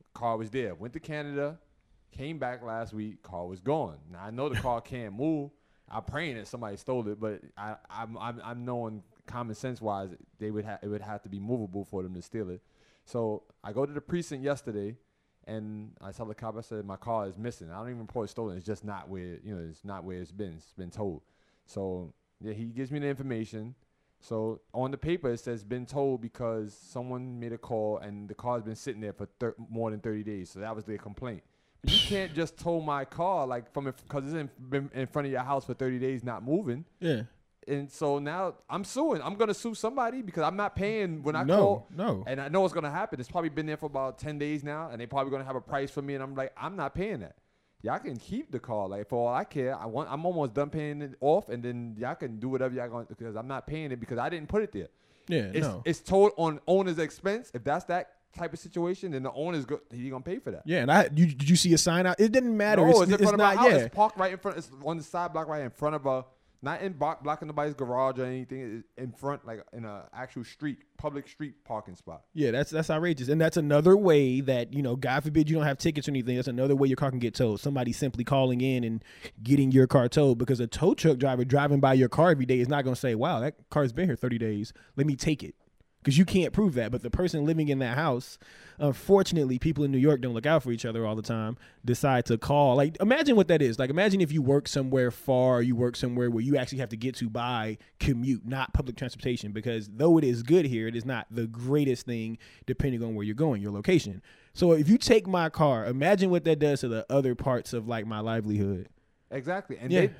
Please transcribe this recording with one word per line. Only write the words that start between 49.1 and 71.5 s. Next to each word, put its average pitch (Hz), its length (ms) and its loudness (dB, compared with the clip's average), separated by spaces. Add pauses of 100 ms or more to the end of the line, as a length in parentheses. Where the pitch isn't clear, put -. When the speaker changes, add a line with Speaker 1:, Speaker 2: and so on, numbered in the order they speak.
Speaker 1:
all 120 60 -2
I 165 80 -2
care, 131 360 -4
I 92 60 -10
want, 113 260 -6
I'm 151 140 -6
almost 151 300 -2
done 143 160 -2
paying 147 320 -6
it 135 180 -12
off, 160 280 2
and 120 120 -6
then 120 380 -8
y'all 123 160 -6
can 117 240 -10
do 123 100 -6
whatever 131 240 -2
y'all 123 160 -6
gonna, 117 160 -10
because 113 300 -12
I'm 113 120 -10
not 135 200 -10
paying 156 240 -8
it 123 80 -8
because 117 180 -8
I 127 120 -2
didn't 160 200 -8
put 214 140 0
it 202 80 -6
there." 92 160 -8 (400)
Speaker 2:
Yeah, 117 260 0
Speaker 1:
It's, 156 140 0
Speaker 2:
no. 104 180 -6
Speaker 1:
it's 170 140 -2
towed 196 380 6
on 160 280 -2
owner's 185 320 2
expense. 196 560 -4
If 117 100 -8
that's 156 220 -2
that 175 280 -4 (220)
type 170 160 -8
of 175 60 -10
situation, 175 540 -4
then 135 100 -4
the 131 120 -6
owner's 151 320 -4
go-, 143 160 -6 (120)
he 123 160 -8
gonna 131 140 -10
pay 185 160 -8
for - 120 -10
that. 85 140 -10
Speaker 2:
Yeah, 160 160 0
and 127 100 2
I, 175 120 8 (120)
you, 165 120 8
did 139 200 -2
you 175 80 8
see 175 180 4
a 160 40 8
sign 180 300 2
out? 180 120 2
It 214 120 6
didn't 240 260 4
matter. 208 240 4
Speaker 1:
No, 160 80 8
Speaker 2:
It's, 208 120 10
Speaker 1:
it's 175 80 4
in 190 40 6
Speaker 2:
it's 202 80 4
Speaker 1:
front 208 140 6
of 208 40 4
Speaker 2:
not, 202 180 6
Speaker 1:
my 220 40 6
house. 247 120 10
Speaker 2:
yeah. 156 40 8
Speaker 1:
It's 117 180 0
parked 214 220 2
right 185 140 0
in 185 80 -8
front. 185 180 -6
It's 156 140 -10 (120)
on 160 140 -2
the 156 60 -10
side 175 300 -6
block, 160 140 -4
right 151 140 -4
in 127 80 -6
front 151 260 -2
of 139 120 -4
a, 131 180 0 (360)
not 156 200 -6
in 190 100 -4
block, 147 320 -4
blocking 151 240 -4
nobody's 151 260 -2
garage 131 460 -2
or 127 60 -2
anything. 127 340 -8 (200)
It's - 220 -16
in 123 120 -8
front, 139 320 -6
like, 113 260 -12
in 117 140 -12
a 104 280 -14
actual 123 300 -12
street, 147 360 -8 (180)
public 143 320 -8
street - 340 -14